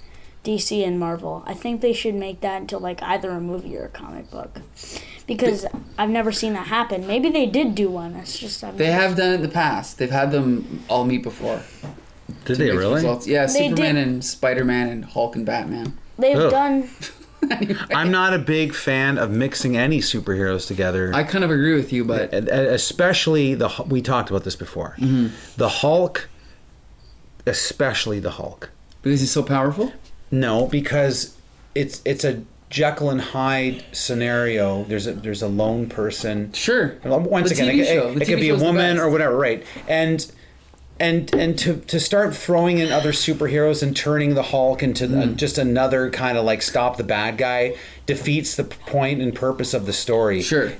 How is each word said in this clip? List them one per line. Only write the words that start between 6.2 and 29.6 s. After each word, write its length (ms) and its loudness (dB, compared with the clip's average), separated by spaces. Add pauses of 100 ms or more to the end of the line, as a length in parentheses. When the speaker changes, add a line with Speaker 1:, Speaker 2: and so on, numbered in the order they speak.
Speaker 1:
seen 220 -2
that 140 -8
happen. 380 -2
Maybe 240 0
they 160 2
did 300 0
do 140 2
one. 260 -8
It's 240 -10
just 240 -10
I've 140 -10
Speaker 2:
They 100 2
Speaker 1:
never 140 4
Speaker 2:
have 100 4
Speaker 1:
seen 60 -2
Speaker 2:
done 140 4
it 40 2
in 60 0
the 80 -2
past. 480 -2
They've 120 -2 (120)
had 100 2
them 560 0
all 160 2
meet 180 0 (100)
before 280 -6 (840)
Speaker 3:
Did 0 -
Speaker 2:
to 100 0
Speaker 3:
they 120 2
Speaker 2:
mix 100 2
Speaker 3:
really? 180 2
Speaker 2:
results. 320 0
Yeah, 180 4
Speaker 1:
They 240 2
Speaker 2:
Superman 260 2
Speaker 1:
did. 120 2
Speaker 2:
and 180 -2
Spider-Man 640 0
and 180 -6
Hulk 300 -2
and 100 -4
Batman. 520 -4 (200)
Speaker 1:
They've 200 4
Speaker 3:
Ugh. 140 4
Speaker 1:
done 420 2
Speaker 2:
<laughs> 580 -8
Anyway. 240 -2 (180)
Speaker 3:
I'm 160 2
not 240 4
a 60 2
big 340 0
fan 460 0
of 100 0
mixing 480 0
any 220 2
superheroes 680 0
together. 480 0
Speaker 2:
I 100 2
kind 200 0
of 80 2
agree 240 4
with 180 0
you, 100 2
but 300 0
Speaker 3:
E-, 40 0
e-, 120 0 (300)
especially 720 2
the 160 0
Hu-, 140 -8
we 180 0
talked 300 0
about 120 0
this 120 -6
before. 420 -10
Speaker 2:
Mm-hmm. 300 2 (300)
Speaker 3:
The 120 2
Hulk, 600 0 (1160)
especially 760 -2
the 120 -4
Hulk. 400 -12 (300)
Speaker 2:
Because 180 2
he's 120 0
so 120 0
powerful? 500 0 (380)